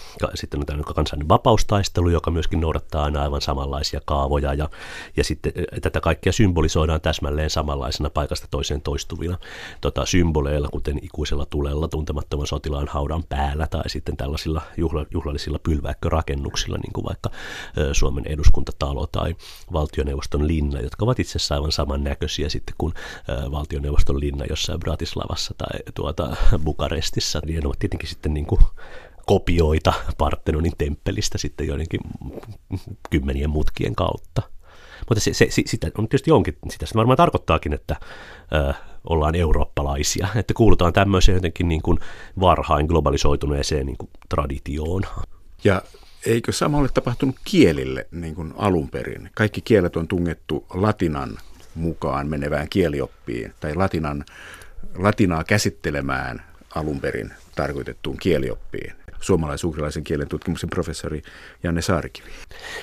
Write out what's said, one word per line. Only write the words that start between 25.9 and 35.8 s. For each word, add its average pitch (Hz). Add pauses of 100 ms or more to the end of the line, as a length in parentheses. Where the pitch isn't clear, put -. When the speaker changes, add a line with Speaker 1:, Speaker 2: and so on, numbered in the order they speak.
Speaker 1:
tuota - (280)
Bukarestissa. -
Niin 80
ne 73
ovat -
tietenkin 85
sitten -
niin 76
kuin - (640)
kopioita 82 (260)
Partenonin 76
temppelistä -
sitten 76
joidenkin 76 (1120)
kymmenien 69
mutkien -
kautta. - (640)
Mutta 107
se, -
se, -
si-, -
sitä 80